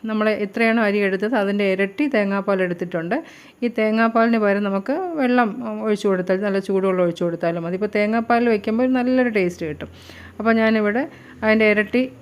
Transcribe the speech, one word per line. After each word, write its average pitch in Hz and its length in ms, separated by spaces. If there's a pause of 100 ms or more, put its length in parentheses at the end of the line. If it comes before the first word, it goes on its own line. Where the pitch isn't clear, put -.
നമ്മൾ 214 160 (180)
എത്രയാണോ 226 440
അരി 202 200
എടുത്തത് 196 320
അതിൻ്റെ 202 340
ഇരട്ടി 196 300 (100)
തേങ്ങാപ്പാൽ 196 520
എടുത്തിട്ടുണ്ട്. 175 500 (480)
ഈ 240 140
തേങ്ങാപ്പാലിന് 226 640
പകരം 202 240
നമുക്ക് 196 280 (260)
വെള്ളം, 247 280 (180)
ഉം, 214 180
ഒഴിച്ച് 214 260
കൊടുത്താൽ, 185 340
നല്ല 196 220
ചൂടുവെള്ളം 190 380
ഒഴിച്ച് 170 200
കൊടുത്താലും 170 400
മതി. 180 140
ഇപ്പോൾ 208 180
തേങ്ങാപ്പാൽ 233 560
വയ്ക്കുമ്പോൾ 220 320
ഒരു 254 140
നല്ലൊരു 247 380
ടേസ്റ്റ് 180 340
കിട്ടും. - 180 (480)
അപ്പോൾ 220 240
ഞാനിവിടെ 220 420 (400)
അതിൻ്റെ 220 300
ഇരട്ടി 214 300 (180)